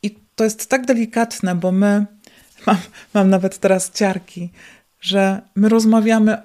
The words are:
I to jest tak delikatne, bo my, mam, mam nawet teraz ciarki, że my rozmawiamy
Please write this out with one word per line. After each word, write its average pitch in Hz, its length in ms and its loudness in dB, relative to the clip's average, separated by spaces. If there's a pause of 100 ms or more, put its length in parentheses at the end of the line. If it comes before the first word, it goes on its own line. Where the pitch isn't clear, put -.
I 208 160 -8 (160)
to 220 80 -2
jest 220 260 -4
tak 254 160 -2
delikatne, 226 680 -2
bo 180 160 -2
my, 202 340 2 (600)
mam, - 100 2 (360)
mam 196 160 4
nawet 190 280 0
teraz 190 340 -2
ciarki, 180 580 -6 (520)
że 196 400 -2 (140)
my 208 140 4
rozmawiamy 220 760 2